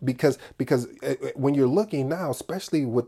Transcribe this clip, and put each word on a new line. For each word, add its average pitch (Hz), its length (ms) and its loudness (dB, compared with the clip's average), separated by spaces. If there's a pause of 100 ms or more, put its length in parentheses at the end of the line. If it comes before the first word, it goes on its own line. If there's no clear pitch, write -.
because, 131 340 2 (200)
because, 127 300 0 (160)
uh, 135 180 -2
uh, 139 140 -6
when 139 180 2
you're 139 140 4
looking 151 420 0
now, 165 220 -2
especially 160 540 -4
with 120 220 0